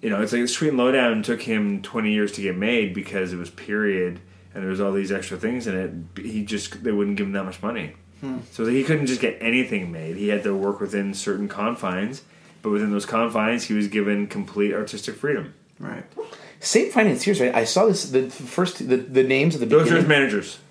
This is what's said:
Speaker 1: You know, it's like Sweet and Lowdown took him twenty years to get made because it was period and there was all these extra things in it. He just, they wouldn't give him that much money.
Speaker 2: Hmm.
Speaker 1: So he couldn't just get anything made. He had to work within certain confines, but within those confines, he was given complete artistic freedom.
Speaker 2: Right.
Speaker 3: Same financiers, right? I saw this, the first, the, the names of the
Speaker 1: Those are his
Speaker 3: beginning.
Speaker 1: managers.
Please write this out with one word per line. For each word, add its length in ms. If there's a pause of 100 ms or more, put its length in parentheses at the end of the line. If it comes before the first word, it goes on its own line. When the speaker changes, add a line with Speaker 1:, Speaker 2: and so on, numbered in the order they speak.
Speaker 1:
You 80
know, 120
it's 120
like 140
Sweet 220
and 80
Lowdown 460
took 200
him 380
twenty 320
years 200
to 80
get 160
made 360
because 400
it 40
was 140
period 680 (340)
and 100
there 80
was 100
all 100
these 200
extra 260
things 300
in 80
it. 160 (320)
He 200
just, 400
they 80
wouldn't 260
give 100
him 60
that 120
much 160
money. 320 (280)
Speaker 2:
Hmm. 160 (140)
Speaker 1:
So 140
he 180
couldn't 240
just 140
get 180
anything 520
made. 260
He 120
had 140
to 120
work 240
within 340
certain 340
confines, 760 (400)
but 80
within 200
those 140
confines, 600
he 100
was 120
given 380
complete 480
artistic 420
freedom. 380 (260)
Speaker 2:
Right. 240 (560)
Speaker 3:
Same 300
financiers, 500
right? 140
I 120
saw 200
this, 240
the 220
first, 580
the, 80
the 260
names 300
of 80
the 60
Speaker 1:
Those 240
are 60
his 80
Speaker 3:
beginning. 20 (240)
Speaker 1:
managers. 260 (140)